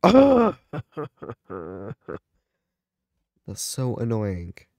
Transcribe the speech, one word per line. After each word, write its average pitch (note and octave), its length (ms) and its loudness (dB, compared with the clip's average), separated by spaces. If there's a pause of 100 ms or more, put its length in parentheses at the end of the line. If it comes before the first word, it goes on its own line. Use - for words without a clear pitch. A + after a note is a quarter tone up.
<laughs> D#3 2250 0 (1300)
That's - 160 -12
so B2+ 340 -4
annoying. G2+ 580 -4 (240)